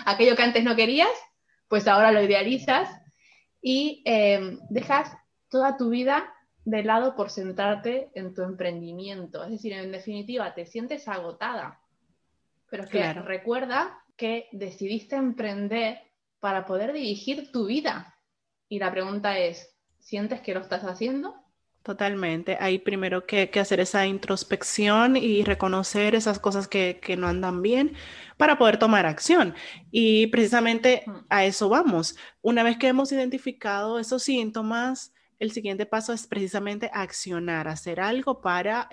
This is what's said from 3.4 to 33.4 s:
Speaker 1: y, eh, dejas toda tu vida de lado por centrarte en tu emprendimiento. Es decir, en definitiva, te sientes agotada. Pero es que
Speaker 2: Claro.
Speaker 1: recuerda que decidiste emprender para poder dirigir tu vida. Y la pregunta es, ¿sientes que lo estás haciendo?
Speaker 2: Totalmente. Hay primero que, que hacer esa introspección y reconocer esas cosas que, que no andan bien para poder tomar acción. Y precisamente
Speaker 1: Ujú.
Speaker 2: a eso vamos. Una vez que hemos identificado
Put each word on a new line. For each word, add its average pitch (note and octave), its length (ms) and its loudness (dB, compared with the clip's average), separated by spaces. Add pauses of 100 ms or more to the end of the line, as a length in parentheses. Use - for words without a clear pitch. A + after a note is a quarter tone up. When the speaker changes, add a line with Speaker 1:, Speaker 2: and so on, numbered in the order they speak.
Speaker 1:
y, C#4+ 420 -2
eh, G3+ 540 2 (120)
dejas A#3+ 460 0 (320)
toda C4 300 2
tu A#3+ 120 0
vida C4 420 0 (320)
de G#3+ 200 -2
lado A#3 320 2
por G3+ 140 -4
centrarte G3+ 840 -4
en F#3 200 -12
tu F#3 80 -6
emprendimiento. F3 1000 -8
Es G3+ 80 -12
decir, G#3+ 200 -8
en F#3+ 200 -10
definitiva, G#3 600 -8
te E3+ 120 -12
sientes B3 420 -10
agotada. F#3 720 -8 (880)
Pero G3 160 -10
es - 60 -18
que G#3 80 -2
Speaker 2:
Claro. E3+ 240 -4
Speaker 1:
recuerda B3 760 -4 (180)
que A3+ 360 -6
decidiste G3+ 640 -8
emprender A3+ 800 -4 (420)
para F#3+ 260 -4
poder G3+ 260 -2
dirigir C4+ 600 -6
tu A3+ 140 -2
vida. C4 520 -4 (500)
Y G3+ 100 -6
la F#3+ 120 -2
pregunta G3 480 -4
es, E3+ 380 -4 (220)
¿sientes G#3+ 420 -8
que F#3+ 140 -6
lo F#3 60 -4
estás F#3 240 -8
haciendo? B3+ 500 -6 (480)
Speaker 2:
Totalmente. F#3+ 800 -4
Hay F#3+ 180 0
primero F#3 480 -4
que, G3 240 0
que - 80 0
hacer G3 220 2
esa F#3+ 260 2
introspección G#3 1080 2
y G#3+ 260 2
reconocer G3+ 720 0
esas G#3+ 240 2
cosas G3 300 -2
que, F3+ 340 -2
que F#3 140 -4
no F3+ 100 -2
andan F3+ 340 -2
bien B3+ 340 2 (420)
para D4+ 200 6
poder A3 220 6
tomar G#3+ 260 6
acción. F3 500 4 (360)
Y A3 380 6
precisamente A#3 800 4
Speaker 1:
Ujú. G3 200 -14
Speaker 2:
a G3 160 4
eso G3 240 2
vamos. A3 480 2 (240)
Una A#3 220 2
vez A#3 160 2
que C4+ 80 2
hemos C4 240 2
identificado B3 880 -2